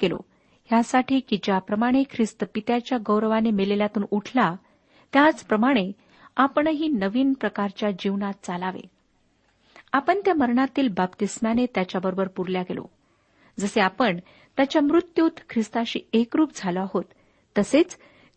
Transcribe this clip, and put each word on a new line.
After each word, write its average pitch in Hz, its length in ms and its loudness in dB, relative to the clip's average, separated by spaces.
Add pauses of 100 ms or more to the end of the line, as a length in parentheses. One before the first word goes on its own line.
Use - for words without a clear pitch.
गेलो, - 160 0 (460)
ह्यासाठी 254 560 2
की 208 220 -2
ज्याप्रमाणे 214 600 0
ख्रिस्त 220 420 -4 (100)
पित्याच्या 240 520 -2
गौरवाने 220 440 0
मेलेल्यातून 208 600 0
उठला, 202 460 0 (560)
त्याचप्रमाणे 220 800 2 (440)
आपणही 302 520 0
नवीन 247 440 0
प्रकारच्या 208 580 -4
जीवनात 196 520 -4
चालावे." 185 380 -8 (1120)
आपण 349 320 2
त्या 370 100 4
मरणातील 262 540 2
बाप्तिस्म्याने 214 800 -2
त्याच्याबरोबर 185 640 -2
पुरल्या 185 340 -4
गेलो. - 220 -8 (760)
जसे 202 200 -2
आपण 190 400 0 (360)
त्याच्या 277 260 2
मृत्यूत 330 480 2 (200)
ख्रिस्ताशी 226 500 -4 (120)
एकरूप 269 420 2
झालो 185 260 -4
आहोत, 196 240 -4 (540)
तसेच 269 380 2 (400)